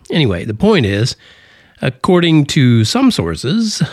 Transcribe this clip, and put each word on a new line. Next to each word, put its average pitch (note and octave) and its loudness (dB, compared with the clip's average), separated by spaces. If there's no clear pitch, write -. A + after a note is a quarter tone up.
Anyway, A2+ 0
the A2 -8
point F#3 2
is, G2+ -2
according D#3+ 2
to B2 2
some B3 2
sources, C#3 -4